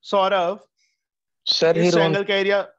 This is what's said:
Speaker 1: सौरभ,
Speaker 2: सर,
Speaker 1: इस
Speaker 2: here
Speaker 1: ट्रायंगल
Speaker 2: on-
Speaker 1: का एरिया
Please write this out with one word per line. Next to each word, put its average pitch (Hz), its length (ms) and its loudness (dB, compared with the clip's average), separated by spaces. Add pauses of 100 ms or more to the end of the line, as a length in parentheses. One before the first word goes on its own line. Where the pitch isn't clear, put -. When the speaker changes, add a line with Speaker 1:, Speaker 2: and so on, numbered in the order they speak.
Speaker 1:
सौरभ, 196 680 -2 (760)
Speaker 2:
सर, 165 320 0
Speaker 1:
इस 170 60 0
Speaker 2:
here 175 120 2
Speaker 1:
ट्रायंगल 165 240 2
Speaker 2:
on- 202 80 -6
Speaker 1:
का 202 80 -2
एरिया 196 440 -2